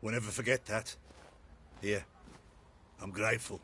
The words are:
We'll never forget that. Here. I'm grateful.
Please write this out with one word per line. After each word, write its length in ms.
We'll 120
never 160
forget 360
that. 300
Here. 220
I'm 80
grateful. 540